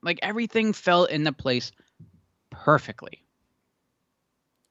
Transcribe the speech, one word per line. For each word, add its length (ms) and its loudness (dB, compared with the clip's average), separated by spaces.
Like, 220 -4
everything 500 -2
fell 320 4
into 280 -2
place 380 -4
perfectly. 720 0